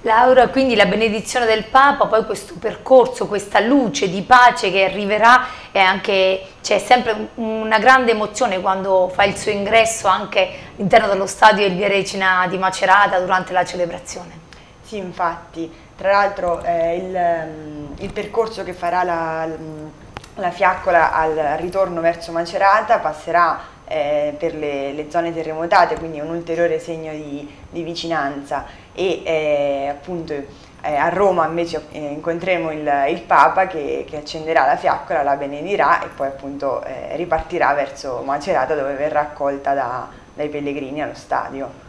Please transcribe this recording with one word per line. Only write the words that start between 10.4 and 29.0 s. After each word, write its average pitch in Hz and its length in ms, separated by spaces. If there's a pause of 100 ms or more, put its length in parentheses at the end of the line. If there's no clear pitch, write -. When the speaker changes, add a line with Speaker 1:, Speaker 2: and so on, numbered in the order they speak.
Speaker 1:
all'interno 202 320
dello 196 180
stadio 202 380
Elvia 190 240
Regina 190 600
di 180 80
Macerata 190 640
durante 185 340
la 180 120
celebrazione. 175 800 (380)
Speaker 2:
Sì, 214 160
infatti, 170 720 (280)
tra 190 160
l'altro, 190 500
eh, 170 360
il, 185 180
ehm, 156 840
il 196 140
percorso 220 500
che 175 120
farà 175 280
la, 165 460 (880)
la 185 160
fiaccola 180 600
al 160 220 (240)
ritorno 180 420
verso 165 300
Macerata 196 680
passerà, 165 760 (140)
eh, 147 500
per 156 160
le, 143 380
le 151 180
zone 170 220
terremotate, 160 640
quindi 160 220
è 147 40
un 160 80
ulteriore 165 480
segno 160 340
di, 147 360 (220)
di 165 120
vicinanza 147 840 (260)
e, 180 320